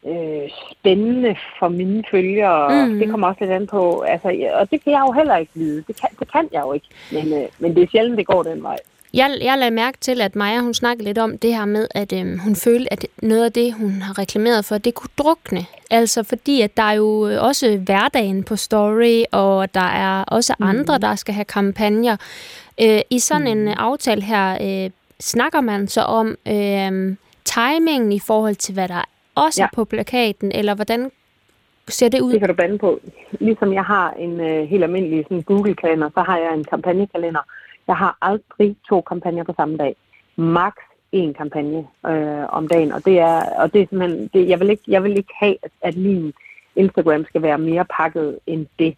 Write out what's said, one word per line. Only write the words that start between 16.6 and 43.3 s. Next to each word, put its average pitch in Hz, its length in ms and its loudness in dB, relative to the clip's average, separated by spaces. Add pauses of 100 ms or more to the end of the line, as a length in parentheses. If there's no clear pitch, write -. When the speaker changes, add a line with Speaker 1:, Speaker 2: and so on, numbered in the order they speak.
Speaker 2:
at 208 160 0
der 226 60 2
er 214 100 2
jo, 214 360 2
øh, 208 140 0
også 233 340 2
hverdagen 196 680 0
på 214 120 -4
Story, 220 680 2 (100)
og 196 420 2
der 190 60 2 (100)
er 190 340 0
også - 340 0
Speaker 1:
Mhm. 202 100 0
Speaker 2:
andre, 262 300 2
der 214 160 0
skal 202 200 -8
have 202 100 -4
kampagner. 208 720 0 (640)
Øh, 220 200 6 (100)
i 247 80 0
sådan 294 280 0
en, 220 120 0
Speaker 1:
Mhm. 214 100 0
Speaker 2:
øh, 208 100 -2
aftale 220 440 -2
her, 196 640 -2
øh, 185 60 -6 (300)
snakker 285 400 0
man 202 280 -2
så - 120 0
om, 220 360 0 (120)
øhm, 196 680 -2 (280)
timingen 269 680 2
i 202 60 0
forhold 214 360 0
til, 196 200 -8
hvad 185 140 -2
der 175 160 -6 (360)
også 311 220 2
Speaker 1:
Ja. - 120 2
Speaker 2:
på 226 100 0
plakaten, 214 680 -2
eller 208 200 0
hvordan 226 360 -4 (800)
ser 247 200 2
det 254 120 2
ud? 254 120 2
Speaker 1:
Det 220 80 4
kan 196 80 2
du 180 60 2
bande 180 240 0
på. 190 220 0 (400)
Ligesom 214 320 2
jeg 190 120 0
har 185 340 0
en, 170 220 -6
øh, 160 280 -2
helt 185 160 2
almindelig 160 400 -2
sådan 175 180 -4
Google-kalender, 170 720 0
så 180 80 2
har 180 160 0
jeg 165 160 -2
en 151 100 -4
kampagnekalender. 170 760 -2 (460)
Jeg 185 100 0
har 185 260 -2
aldrig 208 540 -2 (120)
to 190 120 2
kampagner 170 440 -6
på 170 120 -8
samme 156 200 -2
dag. 147 200 -2 (400)
Max 170 360 2 (440)
én 165 160 0
kampagne, 151 540 -6 (200)
øh, 151 420 -4
om 156 200 -4
dagen, 165 240 2
og - 120 -8
det 190 140 6
er, 165 240 4 (160)